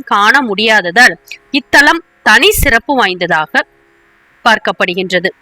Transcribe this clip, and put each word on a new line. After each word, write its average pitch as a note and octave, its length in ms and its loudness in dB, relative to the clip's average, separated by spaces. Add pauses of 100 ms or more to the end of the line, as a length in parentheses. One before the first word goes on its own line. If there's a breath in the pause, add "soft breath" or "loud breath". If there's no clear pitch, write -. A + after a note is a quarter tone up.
(120)
காண G#3+ 220 2 (140)
முடியாததால் G#3 640 0 (440 loud breath)
இத்தலம் D4+ 420 2 (280)
தனி A#3 200 4 (120)
சிறப்பு C4+ 400 0
வாய்ந்ததாக F3+ 600 -2 (840)
பார்க்கப்படுகின்றது. F#3 840 -2 (120)